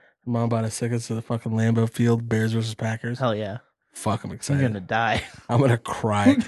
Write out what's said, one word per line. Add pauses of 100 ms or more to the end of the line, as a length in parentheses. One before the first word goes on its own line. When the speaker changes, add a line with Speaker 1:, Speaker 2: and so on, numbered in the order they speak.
(260)
Speaker 1:
Her
mom
bought
us
tickets
to
the
fucking
Lambeau
Field,
Bears
versus
Packers.
Speaker 2:
Hell
yeah. (340)
Speaker 1:
Fuck,
I'm
Speaker 2:
You're
Speaker 1:
excited.
Speaker 2:
gonna
die. (120)
<laughs>
Speaker 1:
I'm
gonna
cry. (100)